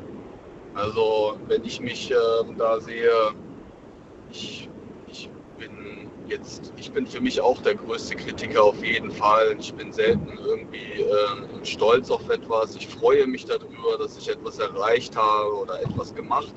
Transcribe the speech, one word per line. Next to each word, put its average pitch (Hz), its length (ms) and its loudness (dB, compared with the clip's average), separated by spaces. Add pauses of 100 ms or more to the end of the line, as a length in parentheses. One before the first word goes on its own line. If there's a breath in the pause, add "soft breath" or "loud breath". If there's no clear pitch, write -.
(760)
Also, 107 600 2 (120)
wenn 110 160 2
ich - 160 -8
mich, 120 320 -6
ähm, 113 440 2
da 113 240 2
sehe, 117 300 2 (1200)
ich, - 380 -12 (400)
ich - 200 -16 (300)
bin 104 500 -14 (200)
jetzt, - 480 -8
ich - 160 -14
bin 135 160 -2
für 120 120 -8
mich 123 200 0
auch 123 220 6
der 104 120 4
größte 113 400 -6
Kritiker 110 480 0
auf 104 220 6
jeden 110 260 -2
Fall. 107 480 6
Ich - 160 -10
bin 107 180 -10
selten 107 540 2
irgendwie, 107 560 -4
ähm, 101 640 0
stolz - 480 4
auf 113 180 -2
etwas. 110 460 0
Ich - 100 -12
freue 131 400 4
mich 120 200 -4
darüber, 113 520 -2
dass - 180 -6
ich - 120 -10
etwas 110 320 -6
erreicht 107 560 0
habe 107 400 4
oder 92 260 -4
etwas - 320 -4
gemacht 131 420 -4